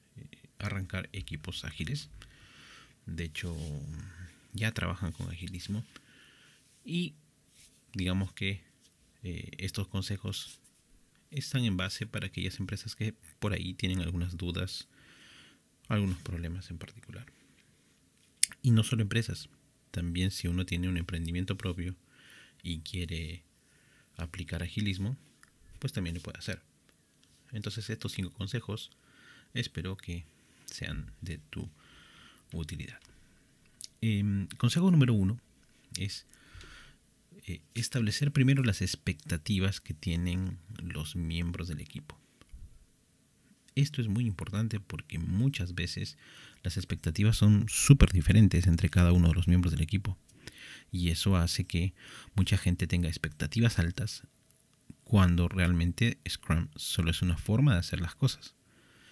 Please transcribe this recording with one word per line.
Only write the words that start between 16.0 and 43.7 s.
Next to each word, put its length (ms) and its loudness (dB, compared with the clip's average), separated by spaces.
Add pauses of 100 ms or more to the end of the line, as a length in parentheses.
problemas 500 -8
en 80 -10
particular. 480 -16 (1400)
Y 80 2
no 140 6
solo 180 0
empresas, 480 -4 (400)
también 400 -2
si 180 -4
uno 200 0
tiene 220 -2
un 80 -2
emprendimiento 600 -4
propio 380 -6 (680)
y 180 -6
quiere 600 -8 (760)
aplicar 440 -8
agilismo, 540 -4 (640)
pues 140 -8
también 240 -4
lo 40 -12
puede 180 -12
hacer. 220 -10 (920)
Entonces 360 -8
estos 220 -6
cinco 200 -6
consejos 600 -8 (600)
espero 420 -6
que 300 -10 (400)
sean 560 -10
de 160 -8
tu 320 -12 (840)
utilidad. 480 -10 (1000)
Em, 460 2 (100)
consejo 340 4
número 220 8
uno 260 2 (580)
es, 280 -6 (1200)
eh, 140 -8 (140)
establecer 580 0
primero 280 6
las 200 2
expectativas 960 0
que 140 -10
tienen 640 -2 (260)
los 320 -6
miembros 540 -2
del 100 -6
equipo. 400 -14 (1600)